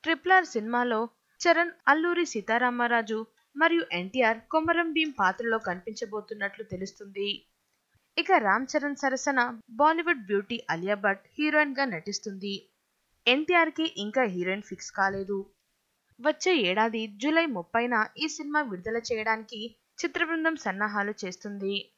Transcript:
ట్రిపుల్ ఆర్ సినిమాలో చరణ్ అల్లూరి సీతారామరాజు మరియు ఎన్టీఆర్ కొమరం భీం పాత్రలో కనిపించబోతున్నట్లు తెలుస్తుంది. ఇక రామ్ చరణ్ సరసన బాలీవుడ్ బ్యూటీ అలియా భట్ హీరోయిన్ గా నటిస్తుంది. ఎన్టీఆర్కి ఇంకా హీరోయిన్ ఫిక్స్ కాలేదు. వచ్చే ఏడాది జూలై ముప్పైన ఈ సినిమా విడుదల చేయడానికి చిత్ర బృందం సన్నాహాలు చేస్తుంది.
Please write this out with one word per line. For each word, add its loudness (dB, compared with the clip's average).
ట్రిపుల్ 2
ఆర్ 6
సినిమాలో -2
చరణ్ 4
అల్లూరి 4
సీతారామరాజు 0
మరియు 4
ఎన్టీఆర్ 2
కొమరం 2
భీం 0
పాత్రలో 0
కనిపించబోతున్నట్లు -8
తెలుస్తుంది. -8
ఇక 0
రామ్ 4
చరణ్ -2
సరసన 0
బాలీవుడ్ 2
బ్యూటీ -2
అలియా 0
భట్ 0
హీరోయిన్ 2
గా 2
నటిస్తుంది. -8
ఎన్టీఆర్కి 2
ఇంకా 0
హీరోయిన్ -2
ఫిక్స్ -14
కాలేదు. -2
వచ్చే 2
ఏడాది 2
జూలై 0
ముప్పైన 0
ఈ -4
సినిమా -4
విడుదల -6
చేయడానికి -4
చిత్ర 0
బృందం 0
సన్నాహాలు -2
చేస్తుంది. -6